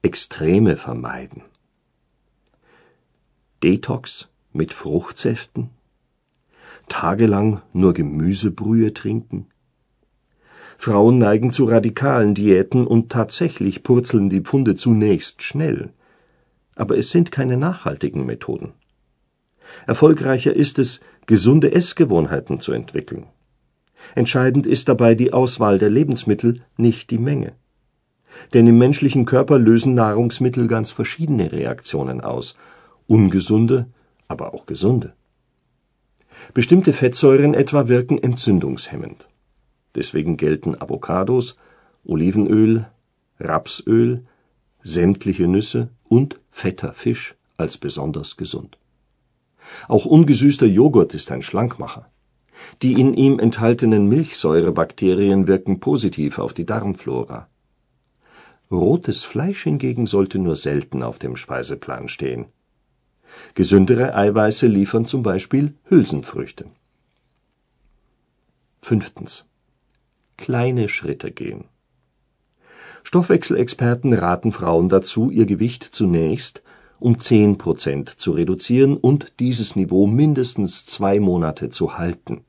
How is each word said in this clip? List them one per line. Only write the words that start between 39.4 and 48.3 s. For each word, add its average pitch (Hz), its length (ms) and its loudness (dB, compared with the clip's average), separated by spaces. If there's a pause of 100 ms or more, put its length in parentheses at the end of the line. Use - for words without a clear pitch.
Deswegen 76 420 -4
gelten 78 440 -2
Avocados, 92 760 -4 (480)
Olivenöl, 107 840 2 (520)
Rapsöl, 117 840 -2 (580)
sämtliche 87 640 -2
Nüsse 110 440 -2 (180)
und 135 320 2 (100)
fetter - 440 -8
Fisch - 420 -6 (220)
als - 180 -6
besonders 73 600 -10